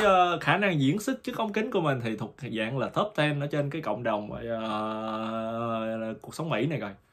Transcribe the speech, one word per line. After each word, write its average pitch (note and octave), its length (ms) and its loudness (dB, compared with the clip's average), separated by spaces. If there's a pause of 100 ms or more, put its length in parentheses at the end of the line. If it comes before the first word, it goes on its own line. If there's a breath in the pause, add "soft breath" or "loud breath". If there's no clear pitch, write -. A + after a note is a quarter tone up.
ờ, F3+ 360 6
khả D#3+ 160 4
năng F#3+ 240 2
diễn C#3+ 180 4
xuất C4 240 -2
trước B3 140 -6
ống A3 160 -2
kính G#3+ 180 0
của G3+ 100 2
mình C#3 240 2
thì A2+ 120 -2
thuộc A2+ 180 -8 (220)
dạng A2+ 220 -2
là A2+ 100 0
top G3 280 0
ten D3 240 2
ở C#3+ 60 -2
trên D3 240 -2
cái D#3+ 120 -4
cộng A2 200 -2
đồng, G#2+ 280 0 (180)
ờ, A2 1700 -2
cuộc - 140 -14
sống D#3+ 160 -4
Mỹ A#2 160 2
này D#3 120 0
rồi. G2 120 -6 (220 soft breath)